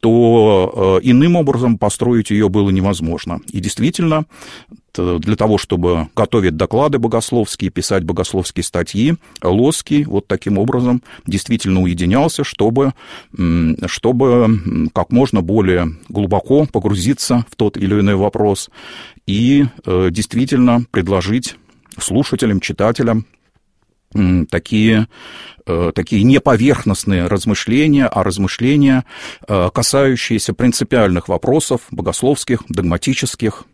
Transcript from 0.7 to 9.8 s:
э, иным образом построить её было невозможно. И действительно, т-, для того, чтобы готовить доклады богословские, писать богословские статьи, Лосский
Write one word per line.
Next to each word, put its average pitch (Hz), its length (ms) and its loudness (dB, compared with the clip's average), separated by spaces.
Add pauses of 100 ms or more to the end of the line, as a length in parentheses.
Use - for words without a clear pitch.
э, 123 80 -2
иным 151 280 4
образом 127 400 0
построить 113 540 0
её 104 180 2
было 98 200 2
невозможно. 87 720 -2 (100)
И 101 120 -8
действительно, 156 640 -2 (680)
т-, 87 280 -2
для 104 180 -2
того, 104 200 2
чтобы 87 580 -2
готовить 98 420 0
доклады 131 420 0
богословские, 113 720 -2
писать 92 320 -2
богословские 90 600 -4
статьи, 107 520 -2 (260)
Лосский 127 640 0